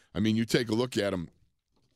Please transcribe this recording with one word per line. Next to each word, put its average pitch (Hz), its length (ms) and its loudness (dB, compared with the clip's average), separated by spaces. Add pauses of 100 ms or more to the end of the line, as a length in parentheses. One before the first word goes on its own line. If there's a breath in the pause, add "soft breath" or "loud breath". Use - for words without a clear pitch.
(140)
I 87 60 -2
mean, 110 160 2
you 113 80 0
take 123 240 2
a 107 60 -2
look 123 220 -2
at 101 160 0
'em, 90 160 -6 (680)